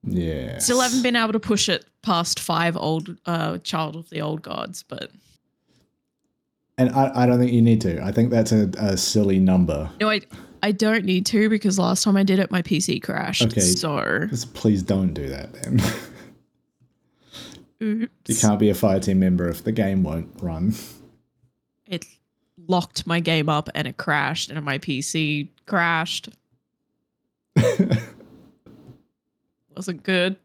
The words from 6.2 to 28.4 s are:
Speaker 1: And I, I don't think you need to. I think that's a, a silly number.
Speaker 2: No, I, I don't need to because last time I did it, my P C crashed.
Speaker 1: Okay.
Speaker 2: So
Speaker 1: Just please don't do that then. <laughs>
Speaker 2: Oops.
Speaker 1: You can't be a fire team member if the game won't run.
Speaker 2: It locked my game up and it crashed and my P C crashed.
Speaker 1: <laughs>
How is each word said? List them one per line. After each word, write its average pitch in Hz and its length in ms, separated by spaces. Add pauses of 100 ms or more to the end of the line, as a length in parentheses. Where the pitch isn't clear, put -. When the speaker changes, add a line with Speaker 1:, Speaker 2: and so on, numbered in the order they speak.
Speaker 1:
And 127 120
I, 131 220 (120)
I - 20
don't 123 140
think 123 140
you 117 80
need 113 200
to. 85 220
I 98 80
think 113 200
that's 113 200
a, 107 260
a 98 200
silly 98 420
number. 85 500 (120)
Speaker 2:
No, 214 80
I, 214 120 (420)
I 208 80
don't 214 340
need 185 220
to 214 200
because 208 300
last 185 260
time 196 140
I 196 60
did 190 160
it, 190 120
my 180 120
P 190 160
C - 200
crashed. - 440
Speaker 1:
Okay. 110 180
Speaker 2:
So 147 680
Speaker 1:
Just 117 260
please 104 260
don't 95 320
do 73 160
that 67 240
then. - 340
<laughs> 117 60 (1900)
Speaker 2:
Oops. 220 300 (180)
Speaker 1:
You 110 60
can't 104 240
be 104 100
a 98 60
fire 95 240
team 95 200
member 90 300
if - 140
the 117 80
game 98 320
won't 80 260 (120)
run. 82 320 (1120)
Speaker 2:
It 180 200 (600)
locked 180 380
my 165 140
game 160 300
up 151 260
and 151 120
it - 100
crashed 147 520
and 151 160
my 139 120
P 135 240
C 151 500 (140)
crashed. 170 640 (1300)
Speaker 1:
<laughs> - 120 (2000)